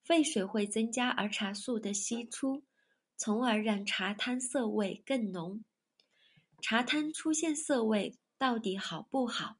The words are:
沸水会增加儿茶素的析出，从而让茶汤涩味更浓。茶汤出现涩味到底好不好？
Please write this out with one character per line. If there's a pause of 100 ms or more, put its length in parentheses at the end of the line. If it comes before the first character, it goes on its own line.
沸
水
会
增
加
儿
茶
素
的
析
出， (540)
从
而
让
茶
汤
涩
味
更
浓。 (960)
茶
汤
出
现
涩
味 (200)
到
底
好
不
好？